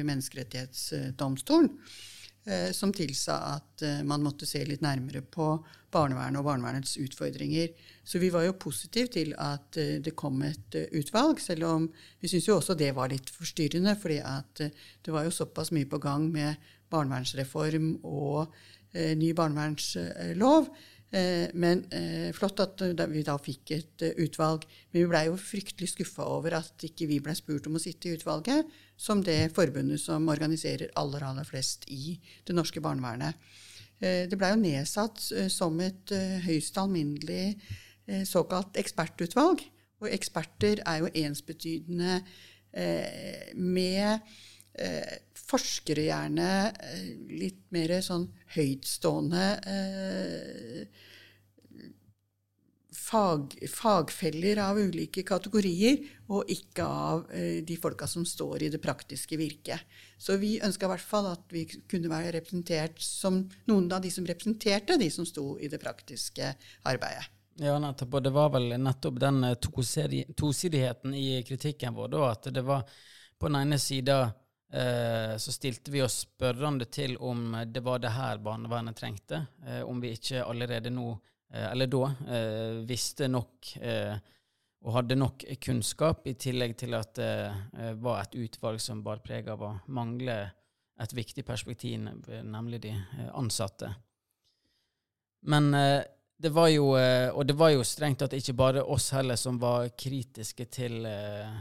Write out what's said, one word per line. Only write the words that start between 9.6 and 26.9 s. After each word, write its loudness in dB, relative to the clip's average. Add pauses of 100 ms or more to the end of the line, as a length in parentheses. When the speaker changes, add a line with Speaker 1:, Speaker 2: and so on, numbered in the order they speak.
Speaker 1:
eh, 0
det -4
kom -2
et, -4
eh, -2
utvalg, 4
selv -2
om 2 (300)
vi -4
synes 2
jo 8
også 2
det 4
var 2
litt -4
forstyrrende, 0
fordi -2
at, -6
eh, -2 (340)
det -6
var 2
jo 0
såpass -4
mye 4
på -4
gang 2
med 0 (340)
barnevernsreform 0
og, -2 (460)
eh, 0
ny 4
barnevernslov. 2 (420)
Eh, 2
men, 4
eh, -2
flott -2
at, 0
eh, 2
da, 0
vi 0
da 0
fikk -8
et, -6
eh, 2
utvalg. 2 (260)
Men 6
vi 4
ble 4
jo 0
fryktelig -6
skuffa -4
over 0
at -6
ikke -4